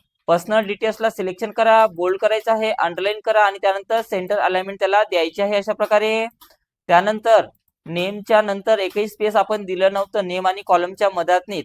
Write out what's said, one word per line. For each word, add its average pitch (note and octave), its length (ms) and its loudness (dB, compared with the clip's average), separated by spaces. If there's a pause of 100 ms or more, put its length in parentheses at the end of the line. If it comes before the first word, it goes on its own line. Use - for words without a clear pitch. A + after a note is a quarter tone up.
(280)
पर्सनल G3 380 0
डिटेल्सला G#3+ 440 -4
सिलेक्शन G3+ 400 -8
करा, A3 380 4
बोल्ड F3+ 320 -2
करायचं A3 320 0
आहे, A3 200 0
अंडरलाईन F#3 520 -4
करा G#3+ 180 2
आणि G3 200 0
त्यानंतर G3 400 0
सेंटर G3 360 -4
अलाइनमेंट F#3+ 400 -2
त्याला G3 260 2
द्यायची F3 380 -2
आहे G3+ 140 0
अशा G3+ 160 -2
प्रकारे. A3 540 0 (640)
त्यानंतर G#3 580 4 (400)
नेमच्या G3+ 560 0
नंतर G3+ 360 -2
एकही G3+ 300 -2
स्पेस G#3+ 280 -2
आपण G#3 280 0
दिलं F#3+ 280 0
नव्हतं G3 340 -4
नेम F#3 200 -4
आणि G3 200 -2
कॉलमच्या F#3+ 440 0
मधातनी, F3+ 540 -2